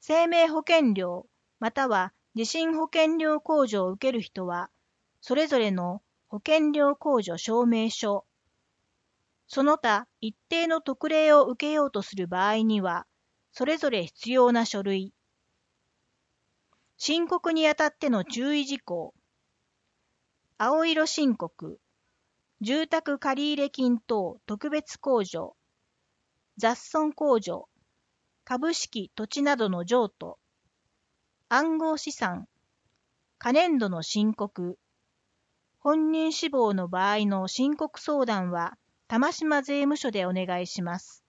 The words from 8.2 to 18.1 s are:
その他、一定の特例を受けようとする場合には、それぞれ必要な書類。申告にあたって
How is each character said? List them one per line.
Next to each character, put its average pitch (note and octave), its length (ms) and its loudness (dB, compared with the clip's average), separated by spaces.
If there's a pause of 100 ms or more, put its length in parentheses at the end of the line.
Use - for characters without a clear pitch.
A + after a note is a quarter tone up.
そ - 160 -2
の D4 160 4
他、 A3+ 300 0 (120)
一 A3 160 -8 (120)
定 E4 180 -2
の D#4+ 140 0
特 C#4+ 280 -6
例 D#4 240 4
を D4 140 8
受 B3 200 -6
け D4+ 60 -2
よ D4+ 140 0
う C4+ 40 -4
と G3+ 120 -4
す - 140 -12
る F#3 100 -4
場 F3+ 220 0
合 G#3+ 100 0
に A3 220 2
は、 F3 260 -4 (460)
そ - 120 -4
れ D#4 140 0
ぞ D4+ 100 0
れ G#3+ 160 -2
必 A3 280 -10
要 B3 200 6
な A#3 140 2
書 G3+ 160 -6
類。 G3 320 -4 (1800)
申 E4 300 -2
告 F4 240 -2
に D#4+ 160 2
あ D4+ 60 2
た D4+ 120 0
っ D4 100 -4
て D4 140 -2